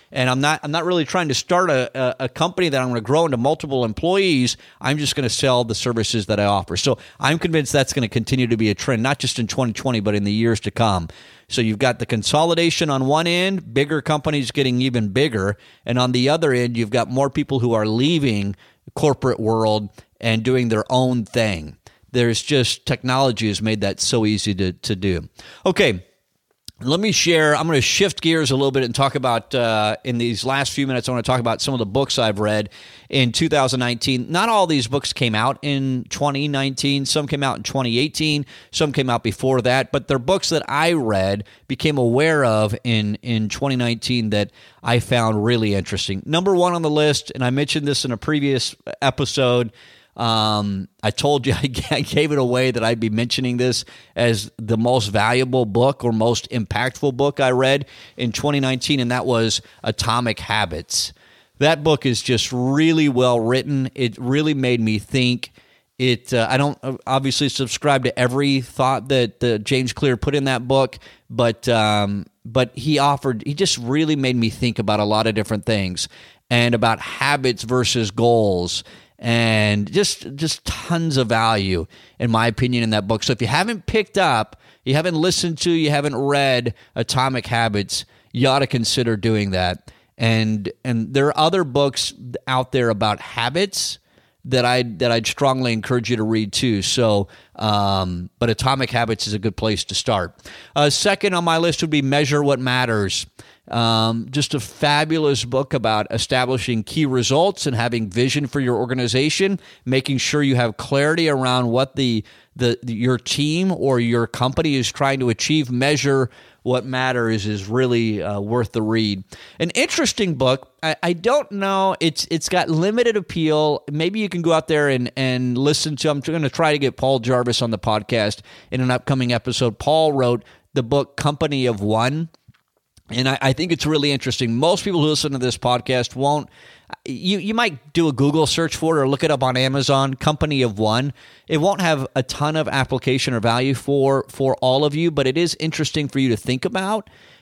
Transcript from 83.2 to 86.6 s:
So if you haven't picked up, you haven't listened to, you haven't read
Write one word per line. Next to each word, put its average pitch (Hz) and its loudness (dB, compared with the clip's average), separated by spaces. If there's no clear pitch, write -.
So - 0
if 117 -2
you 117 -2
haven't 185 -2
picked 214 -2
up, 131 0
you 131 0
haven't 165 0
listened 170 0
to, 175 2
you 160 2
haven't 143 0
read 135 2